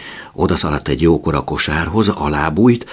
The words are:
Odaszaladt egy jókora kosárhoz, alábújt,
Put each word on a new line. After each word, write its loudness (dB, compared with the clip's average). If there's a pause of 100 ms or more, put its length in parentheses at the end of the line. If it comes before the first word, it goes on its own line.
(320)
Odaszaladt 0
egy 0
jókora 2
kosárhoz, -2
alábújt, 2